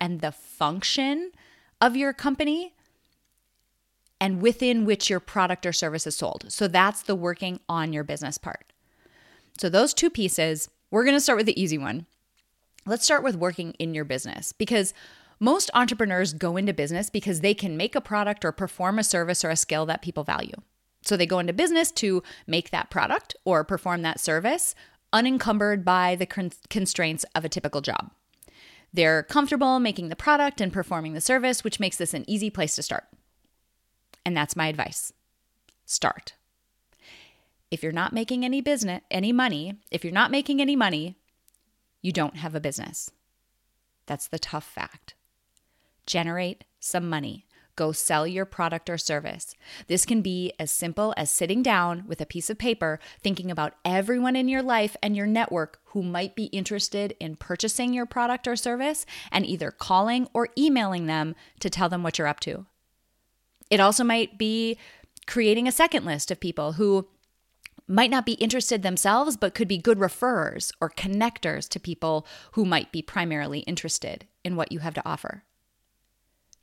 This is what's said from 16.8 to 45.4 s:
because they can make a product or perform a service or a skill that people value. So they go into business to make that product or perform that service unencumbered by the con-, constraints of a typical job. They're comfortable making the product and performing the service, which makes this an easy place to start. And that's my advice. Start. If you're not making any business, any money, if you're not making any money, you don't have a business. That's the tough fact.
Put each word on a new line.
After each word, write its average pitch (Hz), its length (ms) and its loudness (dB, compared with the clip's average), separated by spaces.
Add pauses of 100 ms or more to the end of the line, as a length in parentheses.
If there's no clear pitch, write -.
because 190 320 -2
they 202 140 4
can 175 240 -4
make 202 160 -2
a 277 80 2
product 208 420 -2
or 160 80 0
perform 190 460 -2
a 214 60 2
service 175 380 0
or 170 60 0
a 160 80 0
skill 156 300 0
that 160 160 -2
people 165 200 -4
value. - 340 -4 (440)
So - 160 0
they 175 80 4
go 180 140 2
into 175 160 0
business 330 380 2
to 190 300 0 (240)
make 165 240 0
that - 200 -4
product - 440 0 (120)
or 165 180 4
perform 175 380 -2
that 160 180 -2
service 196 540 0 (400)
unencumbered 214 680 2
by 180 320 4
the 180 120 -2
con-, 180 260 -4 (160)
constraints 175 560 -2 (100)
of 160 120 0
a - 20 -2
typical 147 320 -4
job. - 300 -4 (800)
They're 160 300 4
comfortable 269 580 4
making 196 300 -2
the 170 40 -6
product 285 460 2
and 180 140 -2
performing 160 400 -4
the 156 80 -4
service, 254 420 2
which 214 160 -4
makes 190 160 -2
this 170 160 -4
an 151 160 -6
easy 214 220 0
place 160 260 -2
to - 60 -4
start. - 220 -6 (1200)
And 175 100 0
that's 147 200 0
my 160 100 0
advice. - 440 -4 (760)
Start. - 480 -2 (1400)
If 165 120 -6
you're 160 100 -4
not 165 200 -2
making 247 320 -2
any 262 160 -2
business, 226 400 0 (100)
any 196 220 0
money, 202 440 0 (140)
if - 140 -4
you're 170 80 -4
not 214 180 4
making 277 300 0
any 277 160 2
money, 180 400 0 (840)
you 180 100 -2
don't 156 240 0
have 156 180 -6
a 156 60 -2
business. - 500 -6 (920)
That's - 240 -8
the 160 100 -6
tough - 260 -6
fact. - 500 -12 (920)